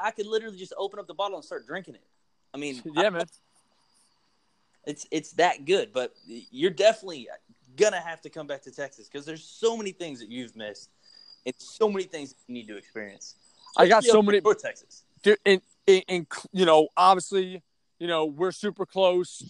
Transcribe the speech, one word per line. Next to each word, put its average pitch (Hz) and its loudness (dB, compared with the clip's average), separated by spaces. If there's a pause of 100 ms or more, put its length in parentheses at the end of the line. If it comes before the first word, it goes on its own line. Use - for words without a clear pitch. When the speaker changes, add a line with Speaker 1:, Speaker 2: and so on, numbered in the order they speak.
Speaker 1:
I 214 -4
could 208 -10
literally 220 -6
just 185 -16
open 196 -8
up 180 -18
the 175 -18
bottle 196 -6
and 143 -16
start 127 -14
drinking 160 -12
it. - -20 (500)
I 135 -14
mean, 139 -10
Speaker 2:
<laughs> 151 -12
Yeah, 175 2
Speaker 1:
I - 0
Speaker 2:
man. 175 -4 (1600)
Speaker 1:
It's, 147 -10
it's 156 -6
that 160 0
good, 156 -2
but 123 -6 (120)
you're 127 -6
definitely 185 -2 (480)
gonna 196 2
have 165 -14
to 151 -20
come 151 -14
back 139 -10
to 131 -20
Texas 135 -14
'cause 143 -14
there's 160 -14
so 226 -4
many 202 -8
things 156 -12
that 107 -18
you've 120 -14
missed 104 -14 (560)
and 131 -8
so - -2
many 196 -6
things 147 -14
that - -20 (100)
you 123 -16
need 117 -14
to 107 -16
experience. 101 -18 (420)
Speaker 2:
I 180 8
got 220 6
Speaker 1:
Especially 226 4
Speaker 2:
so 214 8
Speaker 1:
up 208 4
Speaker 2:
many 202 4
Speaker 1:
in 196 -2
North 208 2
Texas. - -14 (200)
Speaker 2:
Dude, 208 6
and, 190 4 (260)
and, 190 6
and, 175 -4 (240)
you 185 2
know, 156 8 (100)
obviously, 185 2 (380)
you 165 -6
know, 160 0
we're 156 -2
super 196 -6
close, 180 0 (100)